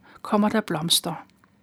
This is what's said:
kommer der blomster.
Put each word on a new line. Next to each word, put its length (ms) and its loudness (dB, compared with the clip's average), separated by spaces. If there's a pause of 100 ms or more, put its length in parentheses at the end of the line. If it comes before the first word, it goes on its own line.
(220)
kommer 280 2
der 120 2
blomster. 640 -2 (380)